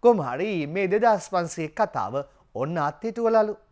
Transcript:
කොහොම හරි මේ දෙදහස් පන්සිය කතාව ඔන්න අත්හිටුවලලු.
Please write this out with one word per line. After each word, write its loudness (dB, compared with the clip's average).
කොහොම 6
හරි -4
මේ -2
දෙදහස් 2
පන්සිය -4
කතාව -4
ඔන්න -4
අත්හිටුවලලු. 0